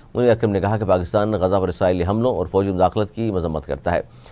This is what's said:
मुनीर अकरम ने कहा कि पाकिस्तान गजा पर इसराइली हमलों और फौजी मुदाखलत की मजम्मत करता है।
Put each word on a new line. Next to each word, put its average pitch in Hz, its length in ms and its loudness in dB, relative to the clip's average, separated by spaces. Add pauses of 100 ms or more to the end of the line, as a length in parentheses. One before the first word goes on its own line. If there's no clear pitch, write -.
(160)
मुनीर 120 140 4
अकरम 110 200 2
ने 98 100 0
कहा 101 180 0
कि 104 60 -6
पाकिस्तान 95 500 0
गजा 92 260 2
पर 92 80 0
इसराइली 90 360 0
हमलों 110 300 0
और 87 140 -4
फौजी 98 220 0
मुदाखलत 92 400 0
की 113 200 -4
मजम्मत 82 340 -4
करता 69 260 -6
है। 87 120 0 (300)